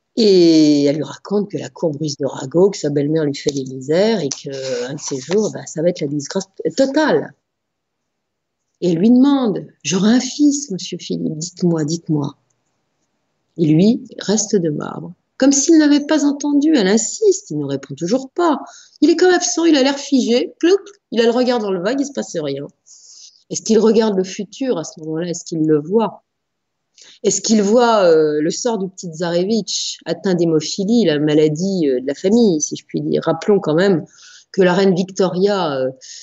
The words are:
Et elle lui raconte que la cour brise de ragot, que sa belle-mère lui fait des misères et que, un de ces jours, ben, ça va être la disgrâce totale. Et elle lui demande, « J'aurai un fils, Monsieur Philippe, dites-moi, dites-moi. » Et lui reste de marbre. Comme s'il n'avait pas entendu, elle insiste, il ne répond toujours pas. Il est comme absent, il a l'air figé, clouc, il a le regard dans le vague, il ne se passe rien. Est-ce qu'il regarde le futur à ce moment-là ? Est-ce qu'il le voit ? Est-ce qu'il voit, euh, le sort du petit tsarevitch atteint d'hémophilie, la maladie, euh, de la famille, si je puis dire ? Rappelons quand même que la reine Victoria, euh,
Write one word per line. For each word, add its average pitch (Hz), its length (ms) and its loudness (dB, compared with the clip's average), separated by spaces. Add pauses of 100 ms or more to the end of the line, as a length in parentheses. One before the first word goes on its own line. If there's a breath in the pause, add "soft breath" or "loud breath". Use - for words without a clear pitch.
(160)
Et 165 680 6
elle 143 120 2
lui 147 80 -4
raconte 196 460 -4
que 156 60 -8
la 131 140 -8
cour 160 220 -4
brise 143 260 -6
de 139 80 -4
ragot, 165 440 0
que 196 60 -10
sa 147 140 -4
belle-mère 147 340 0
lui 143 100 -2
fait 143 180 -4
des 139 120 -6
misères 156 560 -2
et 143 80 -4
que, 131 640 -8
un 147 40 -10
de 151 60 -12
ces - 180 -8
jours, 180 340 -2
ben, 135 140 -14
ça - 160 -8
va 175 60 2
être 180 120 -4
la 151 80 -4
disgrâce 147 380 -6 (300)
totale. 269 560 0 (1500)
Et 180 80 0
elle 165 80 0
lui 214 120 4
demande, « 247 560 2 (160)
J'aurai 185 280 0
un 254 100 4
fils, 285 520 -2
Monsieur 180 260 -10
Philippe, 165 400 -6
dites-moi, 170 460 -2
dites-moi. » 151 500 -4 (1200)
Et 165 100 0
lui 170 380 2 (140)
reste 208 380 -2
de 170 120 0
marbre. 151 460 -10 (240)
Comme 269 140 4
s'il 311 260 2
n'avait 285 260 4
pas 285 220 0
entendu, 285 500 0
elle 190 120 2
insiste, - 640 0
il 151 80 -6
ne 147 60 -4
répond 139 300 -6
toujours 226 360 -4
pas. 339 300 0 (400 loud breath)
Il 294 80 4
est 330 80 4
comme 359 160 4
absent, 349 320 0
il 320 120 6
a 262 60 4
l'air 277 160 0
figé, 247 600 0
clouc, 381 200 4 (320)
il 220 80 -2
a 233 40 4
le 233 60 4
regard 247 300 0
dans 208 100 -4
le 190 100 -2
vague, 233 180 -2
il 285 40 -2
ne 269 60 -4
se - 40 -14
passe 214 240 -8
rien. 143 300 -6 (800 loud breath)
Est-ce 151 140 -8
qu'il 220 160 2
regarde 220 380 2
le 185 80 0
futur 214 520 -6
à 156 80 -8
ce - 160 -18
moment-là ? 160 280 -8
Est-ce 170 160 -8
qu'il 160 220 -4
le 156 140 2
voit ? 196 440 -2 (1000 loud breath)
Est-ce 196 180 0
qu'il 214 220 2
voit, 220 420 4
euh, 156 380 4
le 160 80 0
sort 226 260 -4
du 190 120 -6
petit 185 220 -14
tsarevitch 180 920 -4
atteint 175 300 -2
d'hémophilie, 175 720 0
la 151 120 2
maladie, 151 680 2
euh, 127 120 0
de 127 60 -8
la 147 80 -4
famille, 196 460 2
si - 160 -6
je - 80 -16
puis - 160 -8
dire ? 151 240 -2
Rappelons 190 340 0
quand 156 160 -2
même 180 300 2 (480 loud breath)
que - 80 -4
la 180 140 4
reine 196 200 2
Victoria, 180 840 -2
euh, 131 120 -2 (320 loud breath)